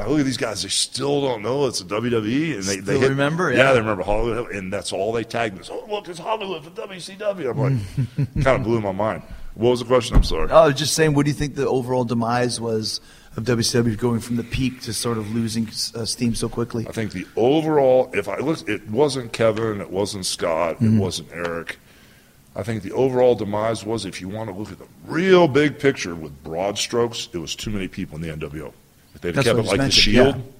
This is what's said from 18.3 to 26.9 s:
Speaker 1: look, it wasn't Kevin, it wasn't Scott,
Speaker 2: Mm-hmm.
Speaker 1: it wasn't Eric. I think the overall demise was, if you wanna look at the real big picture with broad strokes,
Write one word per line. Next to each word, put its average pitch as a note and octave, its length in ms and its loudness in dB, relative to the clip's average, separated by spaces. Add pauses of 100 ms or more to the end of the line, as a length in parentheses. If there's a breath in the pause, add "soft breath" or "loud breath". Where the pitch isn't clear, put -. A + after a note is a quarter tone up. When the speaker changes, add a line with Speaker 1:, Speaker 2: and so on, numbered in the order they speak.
Speaker 1:
look, C3 300 -4
it G#2 220 -4
wasn't B2+ 420 0
Kevin, A2 480 0
it - 100 -10
wasn't G2 360 -4
Scott, E2 500 -2
Speaker 2:
Mm-hmm. A2 200 4
Speaker 1:
it G#2+ 40 6
wasn't F2 320 -4
Eric. E2 460 -6 (760 soft breath)
I G2+ 80 -6
think A2 180 -4
the F#2+ 100 -10
overall B2+ 440 4
demise G#2 480 -2
was, G#2+ 200 -4
if F2+ 160 -10
you F2+ 80 -8
wanna G#2 280 -10
look G2 160 -10
at E2+ 80 -18
the C2+ 60 -18 (200)
real F3 400 6
big C#3+ 320 4
picture C3 380 0
with D2 260 -12
broad F2 340 -2
strokes, A#2 560 -2